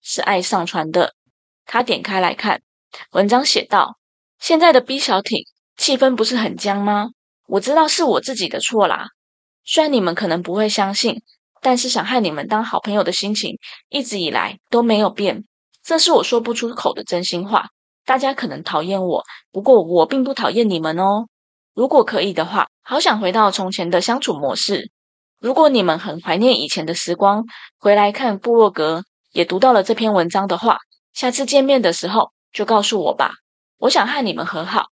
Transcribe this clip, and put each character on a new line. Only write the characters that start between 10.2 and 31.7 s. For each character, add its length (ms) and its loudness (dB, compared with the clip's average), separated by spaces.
能 140 -2
不 140 -6
会 120 0
相 280 -2
信， 260 -2
但 160 2
是 100 -4
想 160 -2
和 180 0
你 100 -2
们 160 -8
当 180 -2
好 160 -4
朋 120 -6
友 100 2
的 80 -4
心 240 -4
情 220 -6
一 120 -4
直 180 -6
以 120 -4
来 260 -4
都 120 2
没 160 2
有 120 2
变。 360 -4
这 140 0
是 140 2
我 120 4
说 180 0
不 120 -4
出 220 -6
口 180 -4
的 100 -12
真 200 -4
心 240 -6
话。 200 0
大 140 2
家 160 0
可 140 -8
能 160 -10
讨 200 -4
厌 220 -2
我， 180 -2
不 100 -6
过 220 6
我 220 4
并 180 0
不 100 -4
讨 160 -2
厌 200 2
你 100 0
们 200 -4
哦。 280 0
如 140 0
果 160 6
可 180 -4
以 120 -2
的 100 -2
话， 240 -2
好 180 -4
想 220 0
回 100 0
到 180 4
从 220 -4
前 180 -4
的 120 2
相 180 -2
处 140 -4
模 220 -4
式。 360 -4
如 140 -2
果 160 6
你 120 2
们 160 2
很 220 -10
怀 160 -4
念 240 4
以 80 -6
前 180 -6
的 80 -4
时 220 -4
光， 300 2
回 180 4
来 160 4
看 260 -2
部 160 0
落 160 8
格， 340 -2
也 140 0
读 140 -2
到 120 6
了 100 6
这 140 0
篇 180 0
文 140 2
章 180 -2
的 120 -2
话， 200 2
下 180 -2
次 140 -4
见 180 4
面 180 2